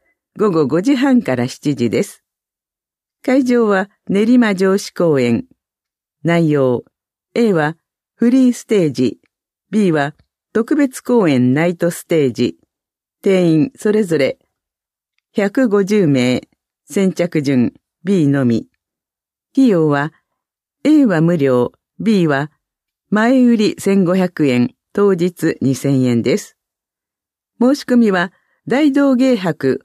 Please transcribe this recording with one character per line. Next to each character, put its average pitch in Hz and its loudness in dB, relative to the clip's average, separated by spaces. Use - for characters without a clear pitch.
午 208 0
後 156 0
五 151 -2
時 269 0
半 254 2
か 131 -4
ら 120 -2
七 - -6
時 120 -2
で 120 -2
す。 - -20
会 262 0
場 240 0
は 196 -2
練 214 2
馬 214 2
城 190 0
址 - -14
公 160 0
園。 120 -2
内 165 0
容。 131 0
A 226 0
は 160 -2
フ 233 0
リ 254 4
ー - 2
ス - -10
テ 190 0
ー 135 -6
ジ。 127 -4
B 196 0
は 147 -2
特 226 -2
別 285 -2
公 226 0
演 127 2
ナ 160 0
イ 180 -4
ト 170 -2
ス - -12
テ 151 0
ー 117 -6
ジ。 117 -4
定 185 2
員 156 2
そ 214 -2
れ 214 0
ぞ 165 -2
れ 135 -2
百 208 0
五 202 0
十 202 0
名。 127 0
先 190 -2
着 170 -4
順 127 0
B 175 0
の 139 0
み。 117 -2
費 269 2
用 165 2
は 143 -2
A 294 4
は 170 0
無 170 2
料、 127 0
B 185 0
は 147 -2
前 240 2
売 233 2
り 208 0
千 196 0
五 180 0
百 180 -2
円、 123 0
当 196 2
日 175 -4
二 131 -2
千 135 -2
円 120 0
で 147 0
す。 - -20
申 262 2
し - -8
込 247 -2
み 226 2
は 185 -2
大 269 0
道 277 2
芸 254 2
博 156 -4